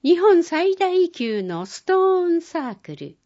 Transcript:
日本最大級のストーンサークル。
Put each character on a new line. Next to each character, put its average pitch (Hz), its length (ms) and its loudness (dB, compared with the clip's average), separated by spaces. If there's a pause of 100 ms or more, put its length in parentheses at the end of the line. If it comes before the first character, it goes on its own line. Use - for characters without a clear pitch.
日 339 160 4
本 370 240 4
最 359 320 -2
大 370 340 0
級 226 320 -6
の 180 240 -8
ス - 180 -18
ト 381 400 2
ー 339 140 0
ン 330 40 -2
サ 294 280 -8
ー 196 60 -12
ク 151 200 -18
ル。 143 300 -16